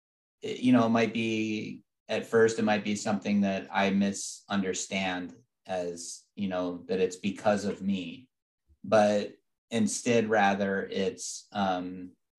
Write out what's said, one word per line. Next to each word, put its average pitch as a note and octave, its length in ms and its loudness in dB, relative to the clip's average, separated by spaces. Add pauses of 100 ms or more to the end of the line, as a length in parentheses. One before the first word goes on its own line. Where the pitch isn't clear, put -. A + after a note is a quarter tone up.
(400)
it, - 200 -6
you B2+ 120 6
know, A#2 140 6
it A2+ 40 2
might A2+ 220 4
be, A2 680 -2 (260)
at G#2+ 180 -2
first, A2+ 340 4
it - 40 2
might G#2 200 2
be G#2 100 -2
something G#2 460 0
that F#2+ 320 0
I G2 180 2
misunderstand F#2+ 1400 -2 (320)
as, F2 560 -6 (140)
you G2+ 120 -4
know, F2+ 380 -4
that F#2 140 -2
it's F#2 160 0
because G2+ 480 0
of F#2+ 180 -4
me, F#2 460 -4 (560)
but G#2 480 2 (400)
instead, A2+ 580 0
rather, G2 640 2
it's, - 600 -6
um, F2+ 580 -4 (280)